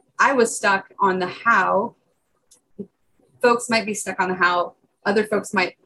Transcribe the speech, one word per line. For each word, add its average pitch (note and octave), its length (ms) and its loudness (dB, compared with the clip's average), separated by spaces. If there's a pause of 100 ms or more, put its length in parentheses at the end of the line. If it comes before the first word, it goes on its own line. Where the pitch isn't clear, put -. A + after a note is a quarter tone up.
(200)
I A#3+ 140 4
was A#3 220 2
stuck G3 440 0
on F#3 200 2
the F3+ 80 -2
how. F#3+ 680 0 (1500)
Folks A#3+ 280 2
might A3+ 160 0
be G#3+ 80 -6
stuck F#3+ 260 -8
on F#3 100 -2
the F#3 60 -4
how. F3 380 0 (320)
Other G#3 200 2
folks G3+ 280 -4
might F#3 320 -2